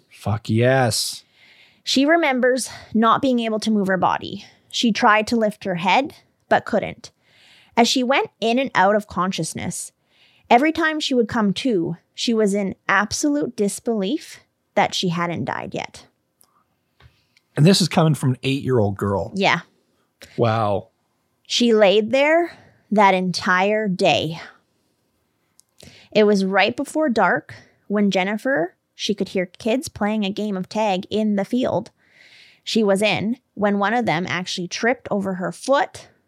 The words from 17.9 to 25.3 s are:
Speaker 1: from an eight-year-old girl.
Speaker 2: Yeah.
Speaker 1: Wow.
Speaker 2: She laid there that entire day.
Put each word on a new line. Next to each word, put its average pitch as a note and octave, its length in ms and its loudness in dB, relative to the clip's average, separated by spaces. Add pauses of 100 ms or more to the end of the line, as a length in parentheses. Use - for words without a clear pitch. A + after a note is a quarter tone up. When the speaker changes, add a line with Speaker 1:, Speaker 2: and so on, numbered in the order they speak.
Speaker 1:
from C3 180 0
an B2 100 -4
eight-year-old B2+ 560 0
girl. G2+ 360 -2
Speaker 2:
Yeah. E3+ 260 2 (760)
Speaker 1:
Wow. A2 520 0 (580)
Speaker 2:
She A#3 260 0
laid G#3+ 380 4
there D4+ 420 2 (400)
that G3 220 6
entire F#3+ 760 0
day. E3 500 0 (1700)